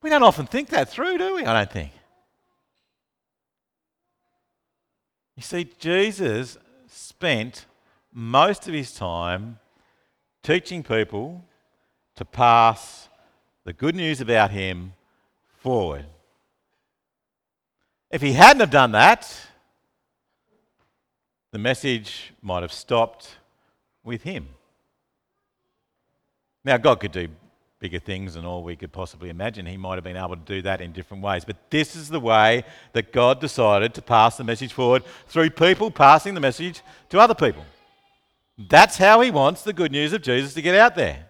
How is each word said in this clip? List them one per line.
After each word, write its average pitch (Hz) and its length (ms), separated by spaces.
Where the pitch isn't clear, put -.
We 311 80
don't 294 120
often 165 240
think 277 220
that 135 200
through, 349 300
do 381 160
we? 349 100
I 117 80
don't 107 200
think. 78 180
You 127 80
see, 175 220
Jesus 170 760
spent - 800
most 131 560
of 170 60
his 143 200
time 92 640
teaching 175 400
people 113 600
to - 100
pass 117 840
the 90 80
good 156 240
news 160 240
about 110 320
him 92 400
forward. 87 480
If 151 140
he 139 120
hadn't 240 260
have 185 100
done 131 220
that, 151 360
the 110 80
message 120 840
might 90 220
have 87 100
stopped - 680
with 117 180
him. 117 280
Now, 135 120
God 120 240
could 101 120
do 87 160
bigger 87 200
things 92 360
than 82 120
all 87 160
we 85 120
could 85 160
possibly 90 380
imagine. 98 380
He 90 100
might 92 200
have 92 60
been 90 140
able 92 180
to - 20
do 92 260
that 95 180
in 90 120
different 92 300
ways. 95 220
But - 260
this 151 240
is 156 140
the 160 100
way 113 460
that 117 180
God 127 260
decided 113 560
to - 80
pass 113 360
the 127 60
message 117 280
forward, 123 320
through 160 220
people 190 400
passing 151 420
the 185 80
message 156 400
to 185 100
other 226 140
people. 95 320
That's 110 400
how 208 240
he 247 100
wants 151 320
the 208 120
good 160 180
news 147 220
of 208 80
Jesus 135 320
to 160 80
get 175 120
out 233 200
there. 80 360